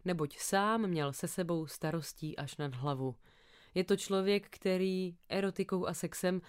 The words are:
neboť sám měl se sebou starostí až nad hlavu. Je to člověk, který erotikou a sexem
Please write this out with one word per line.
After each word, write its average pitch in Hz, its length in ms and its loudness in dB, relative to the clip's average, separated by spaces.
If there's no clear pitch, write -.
neboť 160 340 -2
sám 214 480 2
měl 151 260 2
se 165 160 -4
sebou 165 380 0
starostí 156 720 -4
až 143 200 -8
nad 143 180 -4
hlavu. 131 420 -2
Je 185 100 2
to 202 120 4
člověk, 196 540 2
který 185 640 0
erotikou 190 580 0
a 175 80 -2
sexem 180 540 -2